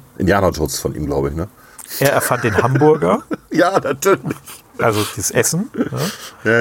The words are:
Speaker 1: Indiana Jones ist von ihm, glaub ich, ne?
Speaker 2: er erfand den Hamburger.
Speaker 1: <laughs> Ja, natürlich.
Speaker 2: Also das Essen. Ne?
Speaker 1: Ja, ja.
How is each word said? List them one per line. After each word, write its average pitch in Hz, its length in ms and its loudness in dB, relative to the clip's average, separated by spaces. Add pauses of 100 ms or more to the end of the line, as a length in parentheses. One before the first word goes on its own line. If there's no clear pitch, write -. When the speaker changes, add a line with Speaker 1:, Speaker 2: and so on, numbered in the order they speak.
(180)
Speaker 1:
Indiana 95 320 2
Jones 76 240 -2
ist - 60 -8
von 69 140 -4
ihm, - 120 -6
glaub 69 200 -2
ich, 71 80 -4
ne? 82 140 -4 (500)
Speaker 2:
er 139 140 2
erfand 123 320 0
den 107 180 0
Hamburger. 151 600 4
Speaker 1:
<laughs> - 60 -12 (220)
Ja, - 280 2
natürlich. 196 560 0 (420)
Speaker 2:
Also 104 260 0 (120)
das - 160 -4
Essen. 165 420 -2
Ne? - 120 -2 (580)
Speaker 1:
Ja, 110 60 2
ja. 113 100 4